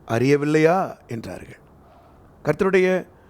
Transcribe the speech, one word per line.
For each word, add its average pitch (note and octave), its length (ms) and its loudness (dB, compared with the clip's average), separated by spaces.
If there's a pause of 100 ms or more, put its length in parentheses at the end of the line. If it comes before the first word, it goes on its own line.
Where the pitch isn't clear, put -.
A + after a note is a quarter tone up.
அறியவில்லையா?" D3 880 2 (100)
என்றார்கள். - 520 -14 (840)
கர்த்தருடைய F#3 640 0 (220)